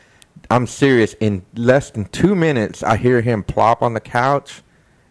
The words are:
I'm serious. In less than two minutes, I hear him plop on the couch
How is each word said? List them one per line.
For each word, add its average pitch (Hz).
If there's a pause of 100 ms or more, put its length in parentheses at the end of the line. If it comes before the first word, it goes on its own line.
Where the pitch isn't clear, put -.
(500)
I'm 120
serious. 123
In 101 (100)
less 123
than 104
two 185
minutes, 151
I 107
hear 123
him 113
plop 110
on 120
the 110
couch 135 (480)